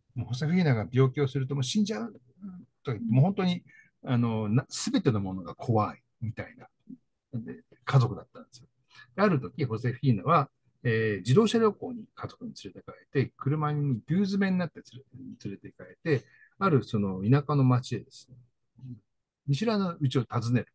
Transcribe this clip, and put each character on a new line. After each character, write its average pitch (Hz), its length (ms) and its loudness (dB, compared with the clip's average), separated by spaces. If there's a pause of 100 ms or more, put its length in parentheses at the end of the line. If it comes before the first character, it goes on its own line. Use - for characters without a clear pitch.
(140)
も 123 120 -6
う - 20 -16
ホ 120 60 -4
セ 151 120 -4
フ 151 60 0
ィ 185 80 4
ー 175 40 4
ナ 135 120 4
が 101 120 -2
病 131 240 4
気 147 80 -4
を 139 60 2
す 131 100 -4
る 131 120 -2
と 143 80 -4
も 139 60 -2
う - 20 0
死 202 160 0
ん 208 40 4
じ 202 80 -4
ゃ 214 80 -4
う 226 120 -8
と - 80 -20
か - 40 -20 (640)
言 131 80 -4
っ 101 40 -8
て、 117 60 -8
も 117 160 4
う 143 40 8
本 196 100 0
当 190 100 -2
に、 180 200 -2 (400)
あ 127 120 0
の、 113 320 0
な-、 113 200 2
全 240 340 -2
て 151 80 2
の 107 100 0
も 95 140 -6
の 95 80 -10
が 85 140 -14
怖 107 400 0
い - 40 -20 (200)
み 110 120 -6
た - 120 -10
い - 120 -20
な、 - 120 -20 (640)
で、 123 300 -10 (200)
家 - 140 4
族 120 160 2
だ - 80 -14
っ - 100 -20
た - 60 -20
ん - 60 -20
で - 80 -20
す - 80 -20
よ。 - 80 -20 (480)
で、 185 60 2
あ 208 60 6
る 160 120 2
時、 - 240 -6
ホ 113 120 -4
セ 117 140 -4
フ - 140 -8
ィ 131 80 4
ー 107 40 2
ナ 95 60 -6
は、 147 260 2 (360)
え 110 320 0
ー、 - 20 -6
自 107 160 0
動 214 140 6
車 233 100 0
旅 220 140 2
行 - 220 -10
に 226 100 -14 (100)
家 - 140 -12
族 - 160 -18
に - 80 -12 (100)
連 - 100 -16
れ - 80 -20
て - 60 -20
か - 60 -18
れ - 320 -2
て、 - 120 -14
車 147 360 -2
に 143 340 0
ぎ 156 80 0
ゅ 180 40 2
う - 20 4
詰 196 260 0
め 190 60 2
に 185 40 2
な 180 100 -2
っ - 60 -10
て - 80 -20 (120)
連 - 80 -18
れ-、 - 40 -20 (400)
連 101 100 -8
れ 92 40 -18
て - 80 -20
行 95 100 -20
か 90 80 -18
れ 92 120 -20 (220)
て、 - 60 -6 (360)
あ 196 100 4
る 139 140 4
そ 107 160 -2
の 95 280 -2
田 143 160 6
舎 151 120 -2
の 135 80 4
町 127 320 2
へ - 20 -6
で - 140 -16
す - 180 -20
ね、 - 60 -20 (1120)
見 139 80 2
知 220 100 0
ら 220 120 2
ぬ 180 220 -2
う 147 80 2
ち 131 100 0
を 117 120 0
訪 117 200 -2
ね 120 100 4
る - 20 -6
ん - 20 -6
で - 100 -20